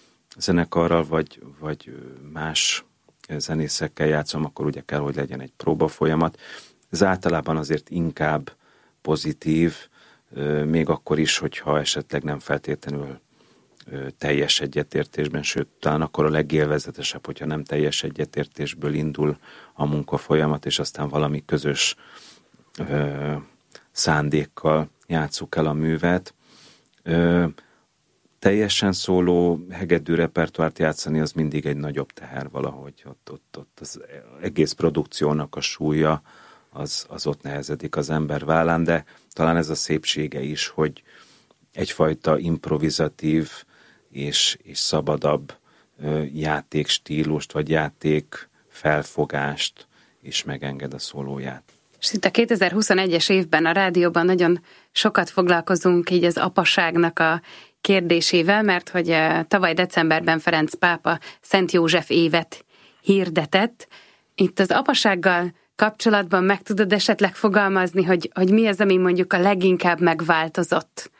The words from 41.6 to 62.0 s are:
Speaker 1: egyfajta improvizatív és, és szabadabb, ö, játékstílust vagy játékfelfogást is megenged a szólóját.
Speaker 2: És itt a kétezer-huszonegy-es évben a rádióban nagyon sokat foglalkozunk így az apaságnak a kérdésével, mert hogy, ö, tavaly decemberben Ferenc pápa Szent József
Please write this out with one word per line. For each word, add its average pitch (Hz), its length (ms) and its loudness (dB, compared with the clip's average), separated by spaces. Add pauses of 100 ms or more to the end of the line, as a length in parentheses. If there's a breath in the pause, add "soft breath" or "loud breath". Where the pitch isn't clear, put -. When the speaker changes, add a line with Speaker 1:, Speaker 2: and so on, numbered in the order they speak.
Speaker 1:
egyfajta 78 640 0
improvizatív 78 1120 -2 (600 soft breath)
és, - 500 -2
és - 160 -16
szabadabb, 73 800 -2 (440 soft breath)
ö, 76 200 -2 (120)
játékstílust 76 1160 -4
vagy 76 180 -2
játékfelfogást 76 2250 -4 (340 soft breath)
is - 220 -8
megenged 67 500 -8
a - 60 -12
szólóját. 67 640 -10 (360)
Speaker 2:
És - 140 -4
itt 208 120 0
a 185 60 2
kétezer-huszonegy-es 190 1000 2
évben 165 360 2
a 165 60 2
rádióban 175 540 2
nagyon 175 340 4 (320 soft breath)
sokat 202 380 0
foglalkozunk 175 800 2
így 180 140 4
az 170 140 2
apaságnak 170 840 2
a 165 220 2 (400 loud breath)
kérdésével, 180 840 4
mert 180 260 0
hogy, 170 200 0
ö, 160 380 2
tavaly 185 260 2
decemberben 165 640 2
Ferenc 156 340 0
pápa 170 460 0 (220 loud breath)
Szent 185 300 2
József 165 380 2